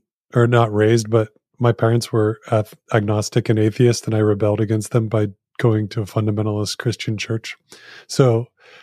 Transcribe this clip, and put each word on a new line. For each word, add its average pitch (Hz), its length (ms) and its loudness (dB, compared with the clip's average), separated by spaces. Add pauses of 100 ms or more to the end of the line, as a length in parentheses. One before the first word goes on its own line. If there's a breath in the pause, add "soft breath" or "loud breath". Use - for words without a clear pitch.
(340)
or 120 120 4
not 120 260 2
raised, 107 380 2
but 110 200 0 (280)
my 120 140 2
parents 113 380 0
were 110 300 -2 (100)
ath-, 107 240 -2 (180)
agnostic 107 560 0
and 110 100 0
atheist, 110 480 2
and 113 80 -2
I 107 60 0
rebelled 104 400 0
against 107 300 -2
them 113 180 0
by 104 200 0 (300)
going 107 300 0
to 110 140 -8
a 98 40 -8
fundamentalist 107 720 -4
Christian 110 400 -6
church. - 380 -8 (500 loud breath)
So 123 400 2 (360 soft breath)